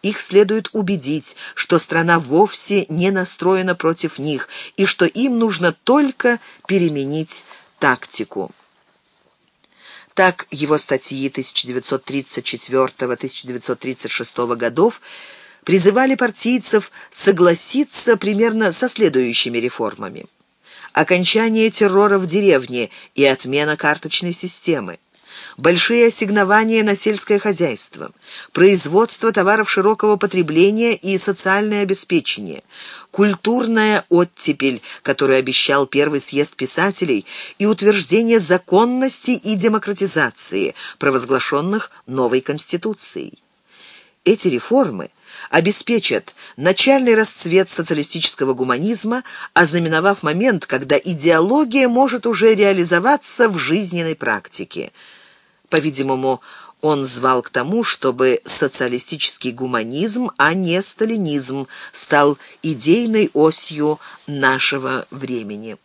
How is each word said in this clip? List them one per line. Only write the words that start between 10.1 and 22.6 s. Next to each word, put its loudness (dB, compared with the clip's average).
Так 2
его 0
статьи -4
тысяча -6
девятьсот -6
тридцать -8
четвёртого, -2
тысяча -10
девятьсот -6
тридцать -10
шестого -4
годов 0
призывали 4
партийцев 0
согласиться 2
примерно 0
со -2
следующими 0
реформами: -8
окончание 2
террора 4
в -2
деревне 2